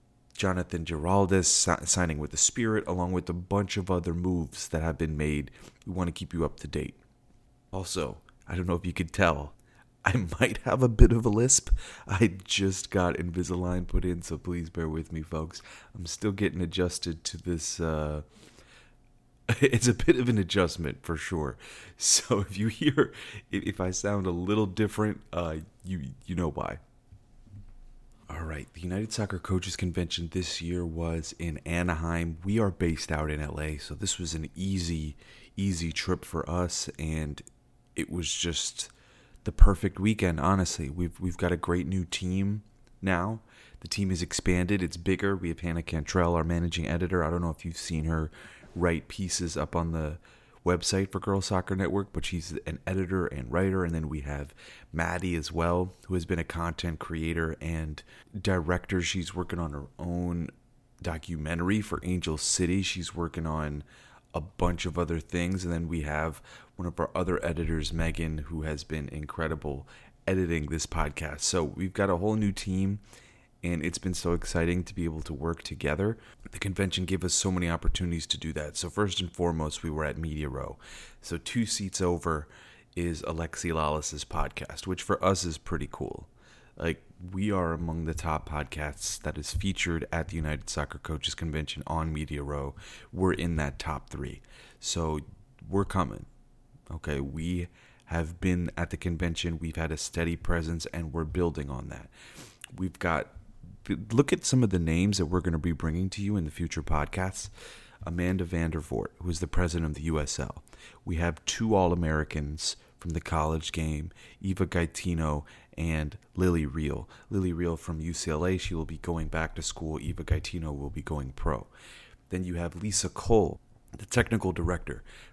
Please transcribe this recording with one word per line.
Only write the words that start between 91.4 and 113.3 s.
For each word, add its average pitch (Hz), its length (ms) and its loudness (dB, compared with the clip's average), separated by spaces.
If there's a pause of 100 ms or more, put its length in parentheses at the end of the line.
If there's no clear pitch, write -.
on 80 260 0
Media 76 300 -4
Row. 69 320 -4 (400)
We're 92 180 4
in 78 240 0
that 71 220 -2
top 73 320 -6
three. 65 320 -8 (360)
So 78 420 0 (460)
we're 98 200 2
coming. 67 400 -2 (600)
Okay, 76 300 -4
we 82 480 -2 (380)
have 82 360 -2
been 90 360 2
at 85 140 -2
the 85 60 -6
convention. 85 640 -2
We've 80 160 -4
had 80 160 -2
a 78 60 -4
steady 85 400 -2
presence, 82 500 0
and 80 260 -6
we're 82 120 0
building 76 440 0
on 64 200 -8
that. 64 200 -12 (680)
We've 92 220 -4
got, 85 340 0 (800)
look 117 200 6
at 165 120 0
some 127 180 4
of 107 80 4
the 92 80 4
names 87 400 4
that 87 80 2
we're 87 140 2
gonna 80 180 2
be 85 140 0
bringing 82 380 -2
to 104 120 -6
you 104 140 0
in 85 80 0
the 73 80 -4
future 82 300 -4
podcasts. 92 680 -2 (560)
Amanda 87 400 0
Vandervoort, 82 640 -2 (120)
who 87 100 -2
is 80 100 0
the 85 80 -2
president 85 420 2
of 73 60 -4
the 73 60 -8
U 78 180 2
S - 180 -4
L. - 240 -6 (420)
We 87 120 -2
have 82 280 0
two 110 300 2
All-Americans 78 1040 2 (240)
from 87 100 -6
the 82 100 -2
college 80 520 0